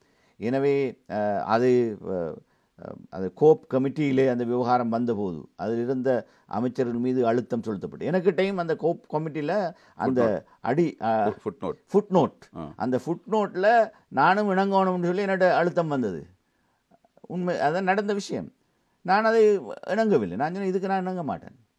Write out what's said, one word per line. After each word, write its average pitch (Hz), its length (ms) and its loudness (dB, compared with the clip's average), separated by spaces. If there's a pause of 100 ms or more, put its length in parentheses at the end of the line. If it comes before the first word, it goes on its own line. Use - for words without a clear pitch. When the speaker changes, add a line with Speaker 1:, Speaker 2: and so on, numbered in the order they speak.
(360)
Speaker 1:
எனவே, 135 760 0
ஆ, 104 280 -2
அது, 117 600 2 (120)
ஆ, 87 220 -4 (520)
ஆ, - 80 -12 (180)
அது 92 220 -6
கோப் - 420 4
கமிட்டியிலே 135 540 2
அந்த 123 160 0
விவகாரம் 123 440 0
வந்தபோது 104 680 -2
அதில் 113 260 -4
இருந்த 127 440 0 (200)
அமைச்சர்கள் 120 540 -2
மீது 127 260 0
அழுத்தம் 117 360 0
செலுத்தப்பட்டு, 90 480 -6
எனக்கிட்டையும் 190 440 0
அந்த 165 220 -2
கோப் 160 400 -4
கமிட்டியில 160 580 -4 (200)
அந்த 117 520 0
Speaker 2:
Footnote. - 140 -20
Speaker 1:
அடி, 151 400 0
ஆ, 110 280 0
Speaker 2:
Foot-, 104 160 -4
footnote. 90 300 -6 (180)
Speaker 1:
ஃபுட்நோட். 180 460 2 (180)
Speaker 2:
ஆ. 78 200 -12
Speaker 1:
அந்த 127 300 -2
ஃபுட்நோட்ல 196 840 0 (180)
நானும் 190 420 2
இணங்கணும்னு 190 540 2
சொல்லி 180 200 0
என்னோட 185 260 2
அழுத்தம் 165 380 2
வந்தது. 104 380 -4 (920)
உண்மை, 175 360 -4
அதான் 156 260 0
நடந்த 202 320 0
விஷயம். 131 380 -8 (480)
நான் 202 240 2
அதை 220 340 4 (280)
இணங்கவில்லை. 190 500 2
நான் 147 160 -2
சொன்னேன், 196 160 -4
"இதுக்கு 185 200 -2
நான் 190 120 0
இணங்க 185 220 -6
மாட்டேன். 107 340 -8 (220)